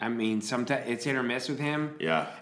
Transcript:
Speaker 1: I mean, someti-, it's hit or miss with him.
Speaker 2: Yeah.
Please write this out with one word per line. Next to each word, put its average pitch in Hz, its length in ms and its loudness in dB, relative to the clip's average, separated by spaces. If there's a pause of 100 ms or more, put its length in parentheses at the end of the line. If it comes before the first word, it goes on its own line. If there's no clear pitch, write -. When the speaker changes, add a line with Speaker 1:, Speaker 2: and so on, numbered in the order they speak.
Speaker 1:
I 110 80 0
mean, 110 320 2
someti-, 123 460 0
it's 120 180 -2
hit 139 100 2
or 131 60 2
miss 123 280 -2
with 135 100 -2
him. 151 400 0
Speaker 2:
Yeah. 80 260 2 (160)